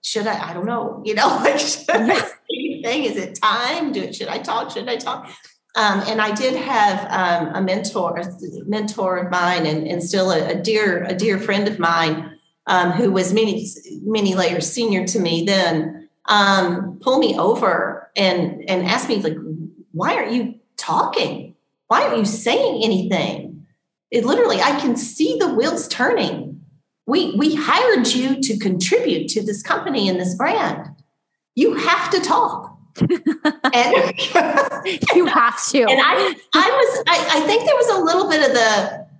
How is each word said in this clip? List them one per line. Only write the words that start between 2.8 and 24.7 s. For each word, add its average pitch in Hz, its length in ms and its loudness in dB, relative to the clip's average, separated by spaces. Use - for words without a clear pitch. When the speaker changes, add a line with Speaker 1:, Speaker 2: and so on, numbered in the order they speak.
Speaker 1:
Is 208 120 -2
it 185 240 -8
time? 254 520 -2
Do, 185 200 -6
should - 160 -10
I 180 100 -6
talk? 226 320 -6
Shouldn't 247 200 -8
I 233 60 -2
talk?" - 340 -8
Um, 202 300 2
and 220 140 -2
I 214 120 0
did 254 240 0
have, 220 420 2
um, 175 440 0
a 190 60 -4
mentor, 185 580 -2
a 180 100 -8
mentor 202 520 -2
of 180 120 -4
mine 175 360 2
and, 156 200 -2
and 175 160 -4
still 185 280 0
a, 160 100 2
a - 80 -2
dear, 208 440 0
a 185 100 -4
dear 185 240 0
friend 202 300 0
of - 100 -4
mine, 165 600 0
um, 180 260 2
who 196 200 2
was 185 200 0
many, 214 360 0
many 202 320 0
layers 175 360 0
senior 208 360 0
to 214 120 -2
me 165 260 0
then, 175 640 0
um, 190 760 2
pull 262 160 2
me 233 200 2
over 190 760 0
and, 180 520 0
and 180 180 0
ask 233 220 0
me, 226 120 0
like, 160 160 -2
"Why 247 240 -2
aren't 453 160 -2
you 240 220 -2
talking? - 800 -4
Why 247 140 2
aren't 240 160 0
you 214 60 2
saying 277 580 0
anything? 185 840 -2
It 233 140 0
literally, 403 360 2
I 285 200 2